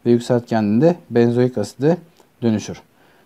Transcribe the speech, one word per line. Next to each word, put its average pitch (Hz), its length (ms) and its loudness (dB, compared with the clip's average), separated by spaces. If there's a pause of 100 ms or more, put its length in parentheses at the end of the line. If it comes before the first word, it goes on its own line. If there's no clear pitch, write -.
ve 120 40 4
yükseltgenliğinde 117 840 0 (140)
benzoik 120 480 0
aside 135 380 -2 (460)
dönüşür. 107 460 -4 (360)